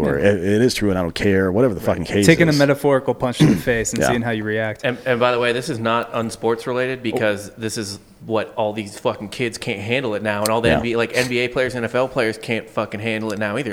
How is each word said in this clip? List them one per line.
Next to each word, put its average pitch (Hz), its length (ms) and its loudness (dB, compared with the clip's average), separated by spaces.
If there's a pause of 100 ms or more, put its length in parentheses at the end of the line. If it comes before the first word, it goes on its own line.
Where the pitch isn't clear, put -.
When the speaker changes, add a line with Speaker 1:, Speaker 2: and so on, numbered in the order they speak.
Speaker 1:
or, 71 140 2
Speaker 2:
Yeah. 90 120 4
Speaker 1:
"It, 95 120 0
it 104 180 4
is 123 120 4
true 104 160 0
and 92 100 2
I - 20 0
don't 85 140 -2
care," 95 360 2
whatever 113 220 2
the 82 60 -6
Speaker 3:
Right. 110 60 -8
Speaker 1:
fucking 87 200 0
case 101 200 2
Speaker 2:
Taking 165 240 6
Speaker 1:
is. 147 60 2
Speaker 2:
a 143 40 4
metaphorical 139 540 2
punch 123 260 -4
to 156 60 8
the 123 100 6
Speaker 1:
<clears throat> 82 60 -4
Speaker 2:
face 113 320 0
and - 80 0
Speaker 1:
Yeah. 139 80 2
Speaker 2:
seeing 123 120 0
how 120 100 -4
you 110 120 -2
react. 107 400 -2
Speaker 3:
And, 123 220 -2
and 123 140 0
by 123 120 4
the 123 80 2
way, 120 140 2
this 131 160 -4
is 123 100 -4
not 113 340 0
unsports 117 540 -2
related 127 360 -2
because 107 460 0
Speaker 1:
Oh. - 80 -18
Speaker 3:
this 110 200 -6
is 101 220 -8 (260)
what 110 300 -2
all 107 180 0
these 104 260 -8
fucking 107 300 -4
kids 117 280 -4
can't 110 240 -6
handle 117 340 -2
it 101 80 -4
now. 104 180 0
And 107 80 2
all 113 120 2
the 113 80 2
Speaker 1:
Yeah. 113 80 4
Speaker 3:
N - 60 0
B 117 100 -2
A, 113 40 0
like, 113 180 -2
N 127 140 2
B 120 100 0
A 123 80 0
players, 127 280 -2
N 120 80 -4
F 110 120 -6
L 127 120 2
players 113 300 -2
can't - 320 -6
fucking 107 300 -4
handle 110 320 -4
it 101 80 -4
now 107 180 -2
either. 131 160 -4